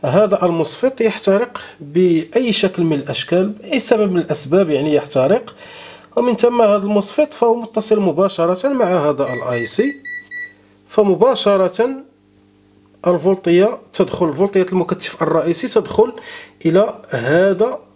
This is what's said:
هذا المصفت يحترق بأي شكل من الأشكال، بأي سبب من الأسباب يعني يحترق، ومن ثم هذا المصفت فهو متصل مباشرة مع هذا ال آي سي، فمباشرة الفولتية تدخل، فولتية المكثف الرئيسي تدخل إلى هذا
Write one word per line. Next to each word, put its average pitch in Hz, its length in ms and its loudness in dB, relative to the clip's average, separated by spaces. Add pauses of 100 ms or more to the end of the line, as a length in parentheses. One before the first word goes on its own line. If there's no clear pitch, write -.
هذا 185 420 2
المصفت 170 560 -2
يحترق 214 600 0 (200)
بأي 170 720 0
شكل 185 300 0
من 160 100 2
الأشكال، 151 560 -2
بأي 233 320 -4
سبب 214 320 0
من 175 60 0
الأسباب 160 520 0
يعني 147 240 0
يحترق، 143 600 0 (640)
ومن 233 200 0
ثم 240 260 2
هذا 202 200 4
المصفت 208 520 -2
فهو 233 200 2
متصل 220 460 -2
مباشرة 180 680 0
مع 180 420 0
هذا 139 220 -2
ال 120 100 -6
آي 120 240 -2
سي، 277 300 -2 (920)
فمباشرة 202 1000 2 (1160)
الفولتية 180 720 2 (140)
تدخل، 170 400 -2
فولتية 190 400 0
المكثف 180 500 -4
الرئيسي 165 460 0
تدخل 226 440 2 (540)
إلى 190 440 2
هذا 180 680 0 (180)